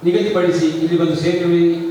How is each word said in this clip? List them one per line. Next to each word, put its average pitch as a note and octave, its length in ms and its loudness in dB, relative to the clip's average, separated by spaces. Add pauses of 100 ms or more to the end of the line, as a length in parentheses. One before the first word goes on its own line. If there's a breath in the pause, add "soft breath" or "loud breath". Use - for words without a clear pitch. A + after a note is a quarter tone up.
ನಿಗದಿಪಡಿಸಿ F3 600 0
ಇಲ್ಲಿ D#3+ 320 -2
ಬಂದು - 180 0
ಸೇರಿರುವಿರಿ. E3+ 560 0 (180)